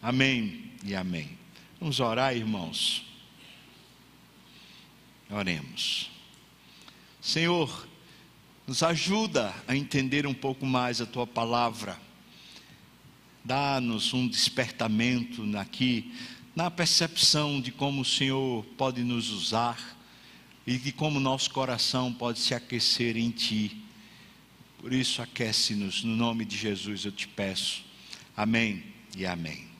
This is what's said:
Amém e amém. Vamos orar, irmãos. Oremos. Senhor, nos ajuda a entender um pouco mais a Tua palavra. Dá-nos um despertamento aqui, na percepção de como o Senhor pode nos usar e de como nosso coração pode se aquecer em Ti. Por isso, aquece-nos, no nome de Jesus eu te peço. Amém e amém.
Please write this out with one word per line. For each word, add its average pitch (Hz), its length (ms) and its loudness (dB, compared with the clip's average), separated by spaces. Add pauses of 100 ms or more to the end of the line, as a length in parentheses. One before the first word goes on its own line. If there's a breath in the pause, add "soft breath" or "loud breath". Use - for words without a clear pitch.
Amém 120 680 2 (120)
e 98 100 -4
amém. 90 440 -4 (420 loud breath)
Vamos 143 200 -2
orar, 123 360 2
irmãos. 101 720 -2 (2250 loud breath)
Oremos. 87 800 -2 (1080 loud breath)
Senhor, 165 680 2 (760 loud breath)
nos 131 180 0
ajuda 165 680 2 (140)
a 123 80 2
entender 143 520 2
um 139 60 0
pouco 135 320 -4
mais 123 360 2
a 117 40 -2
Tua 123 200 -2
palavra. 113 720 0 (1400 loud breath)
Dá-nos 127 680 2
um 127 140 2
despertamento 120 1160 2 (140)
aqui, 117 560 0 (420 loud breath)
na 170 140 0
percepção 160 880 4
de 123 120 -4
como 139 300 0
o 120 40 0
Senhor 135 580 2 (140)
pode 127 260 0
nos 120 260 0
usar 110 680 0 (680 loud breath)
e 127 120 0
de 135 140 -4
como 147 280 0
nosso 135 320 0
coração 127 640 0
pode 120 260 -2
se - 140 2
aquecer 117 640 0
em 117 140 2
Ti. 107 460 -2 (1000 loud breath)
Por 127 160 -6
isso, 127 280 2
aquece-nos, 107 840 0
no 113 120 0
nome 113 300 2
de 98 120 -6
Jesus 101 480 -4
eu 101 60 -4
te - 160 -8
peço. - 560 -4 (520 loud breath)
Amém 107 480 2 (320)
e 95 100 -6
amém. 82 420 -6 (120)